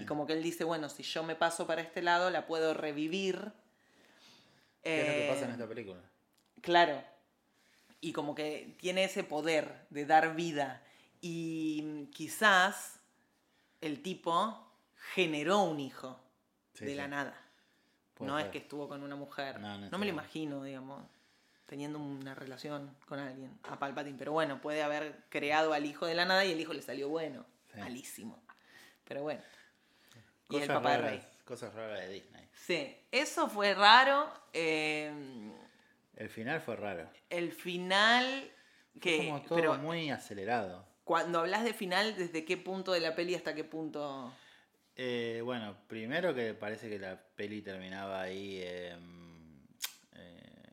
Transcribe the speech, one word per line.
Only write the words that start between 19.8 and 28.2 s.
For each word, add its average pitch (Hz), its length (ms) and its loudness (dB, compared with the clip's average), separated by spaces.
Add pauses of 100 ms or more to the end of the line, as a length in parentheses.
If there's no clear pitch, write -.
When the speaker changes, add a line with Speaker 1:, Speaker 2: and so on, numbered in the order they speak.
Speaker 1:
No 175 80 -4
me 202 80 0
lo 202 60 0
Speaker 2:
sé. - 20 0
Speaker 1:
imagino, 151 500 -6
digamos, 135 400 -12 (600)
teniendo 147 320 -6
una 139 380 -8
relación 139 600 -10 (120)
con 143 120 -8
alguien, 135 440 -10
a 139 160 -8
Palpatine. 139 380 -4
Pero 139 140 -6
bueno, 147 300 2
puede 151 220 0
haber 147 460 -2
creado 151 440 4
al 147 140 0
hijo 143 180 -4
de 165 80 0
la 175 120 4
nada 190 200 6
y 185 60 2
el 160 80 0
hijo 160 140 -4
le 139 100 -8
salió 139 260 -4
bueno. 151 360 -4 (280)
Speaker 2:
Sí. 117 60 -12
Speaker 1:
Malísimo. 107 600 -12 (680)